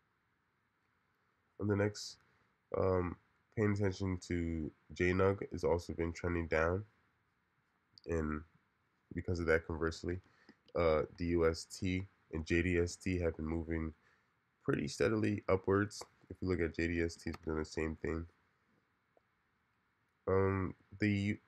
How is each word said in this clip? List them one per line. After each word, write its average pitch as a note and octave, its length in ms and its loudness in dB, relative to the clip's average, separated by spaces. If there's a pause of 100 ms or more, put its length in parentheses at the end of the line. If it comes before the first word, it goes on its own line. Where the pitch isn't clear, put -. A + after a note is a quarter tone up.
(1600)
On G2+ 80 -2
the G2+ 80 2
next, - 400 -2 (600)
um, F#2 380 2 (400)
paying G#2 160 2
attention F#2+ 560 0
to E2 420 -2 (220)
J F2+ 220 2
nug G2 400 2
has F2 100 -6
also E2 300 0
been E2+ 180 -2
trending E2+ 360 -4
down, E2 360 2 (1200)
and D2+ 360 -2 (760)
because F2+ 240 -4
of E2+ 60 -2
that, D#2+ 200 4
conversely, E2 540 -4 (560)
uh, D#2 280 4 (140)
D E2+ 100 -2
U E2+ 220 4
S E2 140 -4
T F#2 420 -4 (260)
and E2 140 -4
J E2+ 160 2
D F2 160 2
S E2+ 180 0
T F2+ 220 -4
have E2+ 200 0
been D#2+ 100 -6
moving D#2+ 440 -4 (720)
pretty - 240 -2
steadily G#2+ 600 0
upwards. G2 500 2 (300)
If - 100 -12
you F#2+ 80 -4
look F2+ 120 0
at E2 160 0
J E2+ 120 0
D E2+ 140 0
S E2+ 140 0
T, - 160 -8
it's - 120 -12
been D#2 140 -2
the D#2 80 -2
same D#2+ 380 -4
thing. D#2+ 200 -4 (2000)
Um, F#2+ 480 2 (240)
the G#2+ 100 2
U-, G2+ 280 0 (100)